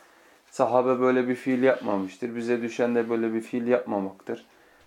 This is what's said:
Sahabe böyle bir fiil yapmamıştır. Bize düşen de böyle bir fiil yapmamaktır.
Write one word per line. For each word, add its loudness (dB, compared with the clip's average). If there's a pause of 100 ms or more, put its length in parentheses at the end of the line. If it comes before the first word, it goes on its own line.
(500)
Sahabe 2
böyle 2
bir 0
fiil -2
yapmamıştır. 0
Bize -2
düşen -2
de 0
böyle -2
bir 0
fiil -6
yapmamaktır. -2 (400)